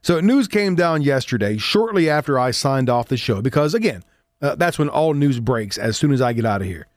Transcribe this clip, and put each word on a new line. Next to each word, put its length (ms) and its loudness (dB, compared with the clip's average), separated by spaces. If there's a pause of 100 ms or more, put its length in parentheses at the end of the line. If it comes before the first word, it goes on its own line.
So 180 0
news 260 4
came 280 -2
down 280 2
yesterday, 540 0
shortly 520 0
after 300 0
I 140 0
signed 360 0
off 200 0
the 80 -2
show, 260 -2
because, 320 0
again, 300 -2 (360)
uh, 140 -2
that's 240 -2
when 100 2
all 260 0
news 260 0
breaks 380 -2
as 180 -2
soon 160 2
as 80 2
I 120 2
get 120 0
out 160 0
of 80 -4
here. 180 -10 (100)